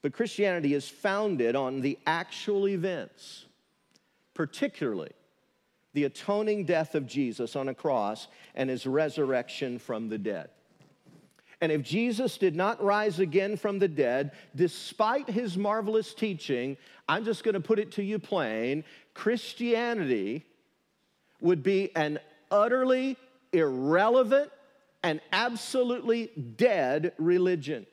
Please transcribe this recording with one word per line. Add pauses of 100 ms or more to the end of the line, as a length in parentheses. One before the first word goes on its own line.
But
Christianity
is
founded
on
the
actual
events, (880)
particularly (840)
the
atoning
death
of
Jesus
on
a
cross (280)
and
his
resurrection
from
the
dead. (1120)
And
if
Jesus
did
not
rise
again
from
the
dead, (240)
despite
his
marvelous
teaching, (320)
I'm
just
gonna
put
it
to
you
plain, (300)
Christianity (960)
would
be
an (320)
utterly (360)
irrelevant (540)
and (100)
absolutely (240)
dead
religion.